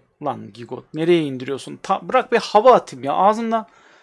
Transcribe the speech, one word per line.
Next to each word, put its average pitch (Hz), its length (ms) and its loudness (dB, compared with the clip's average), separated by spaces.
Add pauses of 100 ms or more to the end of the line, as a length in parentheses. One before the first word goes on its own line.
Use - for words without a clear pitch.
(240)
Lan 110 300 -8
Gigot, 120 400 -16
nereye 165 300 2
indiriyorsun? 135 600 -10
Ta-, 190 260 -4
bırak 240 220 0
bir 226 80 2
hava 226 340 6
atayım 135 300 0
ya. 139 100 -4
Ağzında 220 540 0 (360)